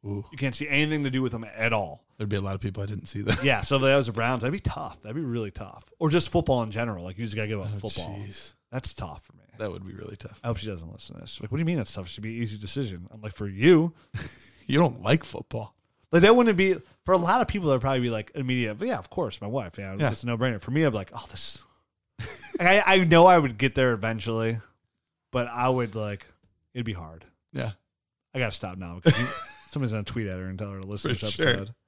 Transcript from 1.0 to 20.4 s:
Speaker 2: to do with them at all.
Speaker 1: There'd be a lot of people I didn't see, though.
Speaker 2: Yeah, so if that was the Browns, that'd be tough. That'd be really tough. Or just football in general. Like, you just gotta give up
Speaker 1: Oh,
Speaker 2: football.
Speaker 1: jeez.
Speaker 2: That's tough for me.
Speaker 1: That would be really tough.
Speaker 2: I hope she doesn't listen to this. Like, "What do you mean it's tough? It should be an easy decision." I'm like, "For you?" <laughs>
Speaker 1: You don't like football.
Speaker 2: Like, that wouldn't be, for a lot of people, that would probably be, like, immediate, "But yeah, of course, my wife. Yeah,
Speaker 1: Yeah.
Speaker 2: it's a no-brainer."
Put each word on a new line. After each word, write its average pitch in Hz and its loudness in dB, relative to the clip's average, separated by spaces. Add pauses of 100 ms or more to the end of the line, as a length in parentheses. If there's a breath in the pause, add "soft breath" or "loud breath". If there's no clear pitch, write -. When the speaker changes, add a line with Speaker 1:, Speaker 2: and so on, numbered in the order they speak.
Speaker 2:
to 139 -2
do 131 0
with 123 0
them 113 -6 (120)
at 113 2
all. 98 -2 (120)
Speaker 1:
There'd 107 -6
be 101 -2
a 98 0
lot 95 -4
of 95 -6
people 101 -6
I 98 -6
didn't 104 -10
see, - -10
though. - 2
Speaker 2:
Yeah, 127 4
so 139 0
if 135 2
that 135 6
was 139 2
the 117 -6
Browns, 117 -2
that'd 127 -2
be - -6
tough. - -8
That'd 110 -10
be 165 -6
really 117 -4
tough. - -16 (140)
Or 165 0
just 165 2
football 139 2
in 113 -4
general. 107 -4
Like, 92 -12
you 113 -6
just 107 -8
gotta 107 -4
give 107 -4
up 95 -8
Speaker 1:
Oh, - -8 (100)
Speaker 2:
football. 98 -8
Speaker 1:
jeez. 98 -14 (160)
Speaker 2:
That's - -8
tough 80 -12
for - -20
me. - -20 (160)
Speaker 1:
That 107 -6
would 92 -10
be 95 -14
really 101 -14
tough. - -18
Speaker 2:
I - -6
hope 117 -2
she 101 -8
doesn't 82 -8
listen - -16
to - -16
this. - -14
Like, 104 -10
"What 131 -2
do - 0
you 165 0
mean 170 0
it's - -4
tough? 92 -8
It 90 -14
should 104 -14
be 110 -8
an 120 -4
easy 107 -4
decision." 101 -6
I'm 113 -20
like, 107 -10
"For 104 -6
you?" 156 6 (220 loud breath)
<laughs> 101 -6 (460 loud breath)
Speaker 1:
You 135 2
don't 131 2
like 147 2
football. - -10 (380)
Speaker 2:
Like, 170 8
that 220 10
wouldn't 233 6
be, 185 4 (280 soft breath)
for 185 4
a 190 6
lot 180 4
of 240 0
people, 185 -2
that 135 6
would 123 2
probably 131 0
be, 120 0
like, 107 -6
immediate, 123 -2
"But 190 -4
yeah, 247 -2
of 90 -14
course, - -4
my 101 -8
wife. 113 -6
Yeah, 98 -8
Speaker 1:
Yeah. 123 0
Speaker 2:
it's - -8
a 123 -6
no-brainer." 120 -2